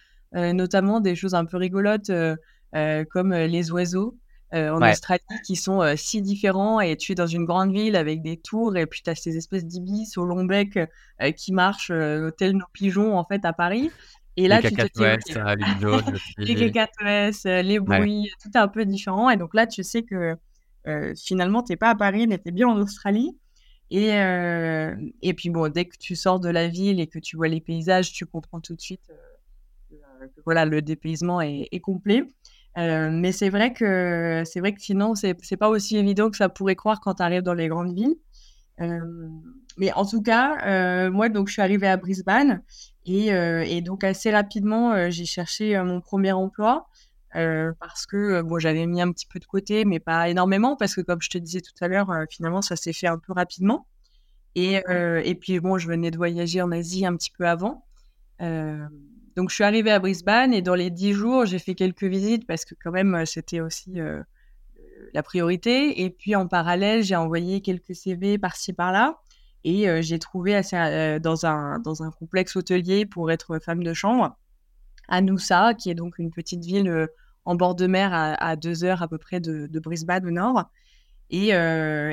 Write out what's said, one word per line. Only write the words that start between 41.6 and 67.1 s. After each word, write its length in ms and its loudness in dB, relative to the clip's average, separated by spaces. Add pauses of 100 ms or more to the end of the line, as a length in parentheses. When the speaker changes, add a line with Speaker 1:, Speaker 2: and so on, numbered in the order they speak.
Speaker 1:
arrivée 260 4
à 80 6
Brisbane 640 2 (440)
et, 260 2
euh, 340 2
et 140 -2
donc, 240 -4
assez 260 0
rapidement, 640 2
euh, 180 2
j'ai 140 -6
cherché, 520 -2
euh, 80 0
mon 160 -2
premier 320 0
emploi, 560 0 (480)
euh, 420 0
parce 280 -14
que, 100 -6
euh, 260 0
bon, 160 -2
j'avais 280 0
mis 140 0
un 120 2
petit 140 -14
peu 120 -14
de 80 -14
côté, 380 0
mais 160 2
pas 280 0
énormément, 480 2
parce 180 -2
que, 60 -4
comme 220 -4
je 80 -6
te 80 -6
disais 220 -8
tout 200 -14
à 80 -2
l'heure, 220 0
euh, 200 -4
finalement, 320 -4
ça 140 -4
s'est 160 -6
fait 140 -4
un 120 0
peu 140 -12
rapidement. 540 0 (720)
Et, 320 2
euh, 360 0
et 120 0
puis, 240 -2
bon, 180 0
je 80 -6
venais 240 -2
de 60 -6
voyager 440 0
en 120 0
Asie 340 -2
un 80 0
petit 160 -6
peu 160 -4
avant. 400 -2 (560)
Euh, 420 -6 (520)
donc, 140 -2
je 40 -6
suis 80 0
arrivée 300 4
à 80 6
Brisbane 520 2
et 80 2
dans 140 2
les 160 0
dix 220 0
jours, 340 2
j'ai 140 -2
fait 160 -6
quelques 260 0
visites 460 0
parce 160 -6
que 180 -18
quand 80 -8
même, 240 2
euh, 120 0
c'était 340 -6
aussi, 400 -8
euh, 220 -6 (920)
la 80 0
priorité. 800 0
Et 80 -2
puis, 240 -4
en 140 2
parallèle, 560 2
j'ai 100 0